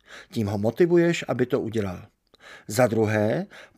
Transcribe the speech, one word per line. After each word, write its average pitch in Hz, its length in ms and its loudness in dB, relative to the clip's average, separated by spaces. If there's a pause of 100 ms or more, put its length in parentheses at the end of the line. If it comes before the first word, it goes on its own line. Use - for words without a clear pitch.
(300)
Tím 113 160 -2
ho 104 120 -2
motivuješ, 170 680 2
aby 123 180 0
to 123 140 -2
udělal. 101 420 -6 (640)
Za 120 180 2
druhé, 110 600 0 (320)